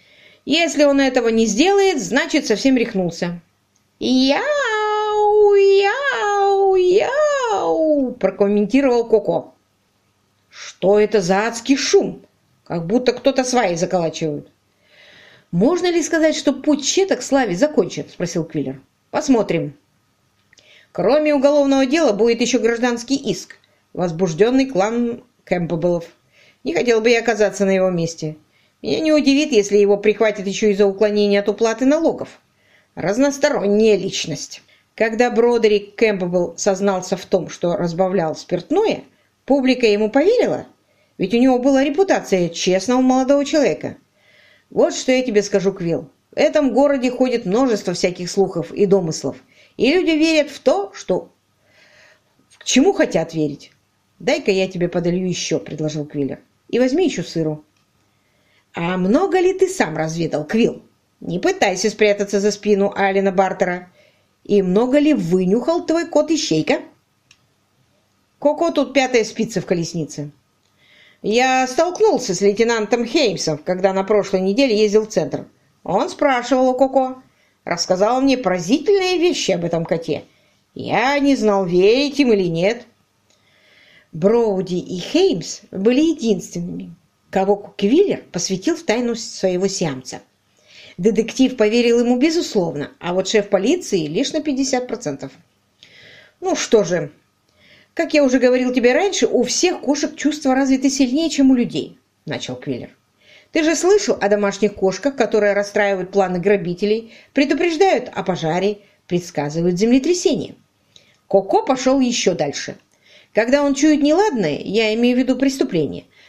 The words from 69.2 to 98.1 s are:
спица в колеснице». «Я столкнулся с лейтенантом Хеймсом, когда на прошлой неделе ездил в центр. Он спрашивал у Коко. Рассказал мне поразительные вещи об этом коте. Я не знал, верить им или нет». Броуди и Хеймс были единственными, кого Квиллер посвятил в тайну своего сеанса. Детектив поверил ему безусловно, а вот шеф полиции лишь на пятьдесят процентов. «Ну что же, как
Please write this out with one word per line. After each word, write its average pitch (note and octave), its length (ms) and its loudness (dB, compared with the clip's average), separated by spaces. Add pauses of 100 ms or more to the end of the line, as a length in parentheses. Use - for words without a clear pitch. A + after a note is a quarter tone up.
спица G#3+ 360 -4
в - 60 -10
колеснице». D#3+ 640 -6 (920)
«Я B3+ 440 0
столкнулся E4+ 680 0
с F3+ 60 -6
лейтенантом A3+ 640 0
Хеймсом, G3 540 -2
когда F#3 340 0
на F#3+ 120 -2
прошлой G3 360 0
неделе G#3 380 2
ездил G#3+ 280 2
в G#3+ 40 -16
центр. D#3 360 -4 (360)
Он A#3+ 260 -2
спрашивал B3+ 600 0
у B3+ 60 0
Коко. C4 480 0 (420)
Рассказал G3+ 580 0
мне C4+ 160 2
поразительные F#4 800 0
вещи D#4+ 320 0
об F3 140 0
этом E3 200 -2
коте. E3 400 -4 (500)
Я G#3 440 -2
не C#4 180 2
знал, G3+ 300 0
верить A3+ 520 2
им B3+ 140 4
или F#3+ 160 0
нет». F3+ 380 -2 (1300)
Броуди F#3+ 640 0
и F3+ 220 -6
Хеймс C#4 640 -2 (100)
были A#3 300 2
единственными, F#3 920 -4 (340)
кого G3 480 -2
Квиллер C4 560 2
посвятил F#3+ 420 -4
в - 80 -12
тайну A#3 320 -2
своего F#3+ 540 -4
сеанса. D3 540 -6 (760)
Детектив A3+ 580 0
поверил A#3 440 2
ему A#3+ 180 0
безусловно, A#3 800 -2
а F3 160 -6
вот F#3 140 -2
шеф G3+ 200 0
полиции G3+ 580 0
лишь G#3 260 -4
на D#4 80 -2
пятьдесят C4 480 -4
процентов. C#3 420 -10 (1080)
«Ну F4+ 160 0
что - 260 2
же, E3 300 -4 (800)
как - 180 -4